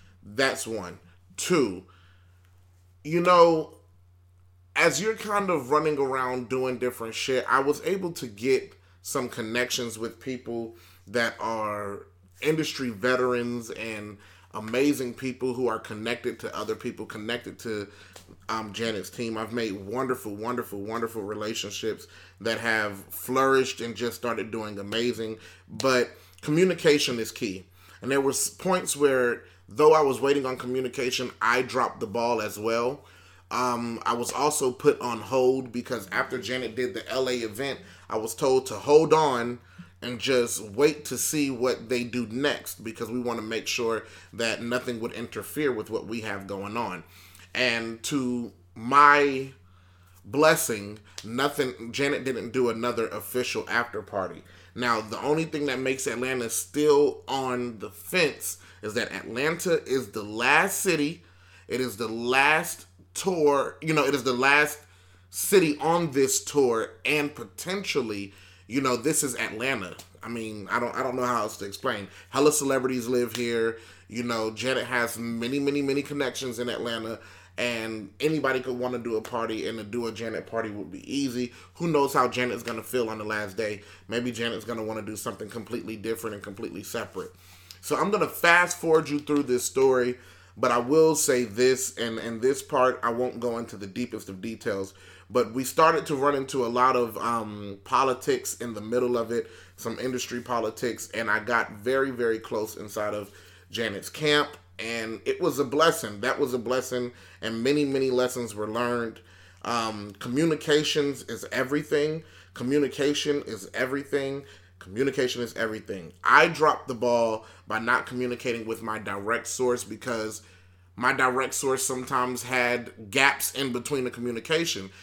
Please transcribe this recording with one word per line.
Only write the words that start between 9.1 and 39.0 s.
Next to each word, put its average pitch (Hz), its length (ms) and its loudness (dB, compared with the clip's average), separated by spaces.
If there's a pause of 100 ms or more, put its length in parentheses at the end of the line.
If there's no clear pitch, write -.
connections 120 720 -2
with 110 220 -8
people 117 560 -8 (300)
that 113 340 0
are 104 680 -4 (360)
industry 147 480 0
veterans 120 800 0
and 104 480 -10 (340)
amazing 123 640 0
people 127 400 -4
who 123 120 0
are 110 120 0
connected 113 640 -6
to - 160 -8
other 104 200 -4
people, 107 300 -8
connected 113 540 -8
to 104 280 -6 (600)
um, 107 240 -6
Janet's 107 380 -4
team. 113 260 -6
I've 110 160 -6
made 113 200 -2
wonderful, 110 600 -4
wonderful, 113 460 -6
wonderful 110 420 -4
relationships 107 840 -6 (340)
that 110 180 0
have 110 380 0 (140)
flourished 131 720 2
and 117 140 -6
just 113 220 -4
started 110 340 -4
doing 107 280 -6
amazing. 110 600 -2 (300)
But 127 420 4 (300)
communication 151 760 4
is 110 140 -4
key. 95 340 -6 (340)
And 123 100 -4
there 139 100 4
was - 300 0
points 180 460 -2
where, 131 480 4 (240)
though 147 240 8
I 156 100 8
was 131 180 4
waiting 139 260 2
on 127 100 -4
communication, 127 760 -2 (120)
I 120 200 4
dropped 120 380 0
the 117 60 -4
ball 117 340 0
as 104 180 -6
well. 117 460 -2 (460)
Um, 120 540 -2
I 117 80 2
was 120 180 -2
also 139 400 2
put 135 300 2
on 117 200 -4
hold 127 520 2
because 120 400 -6
after 127 240 -2
Janet 117 400 -6
did 123 160 -2
the 113 160 -8
L 127 220 0
A 123 60 0
event, 120 440 -6 (300)
I 110 80 -2
was 110 160 -4
told 131 320 2
to 110 80 -8
hold 147 400 8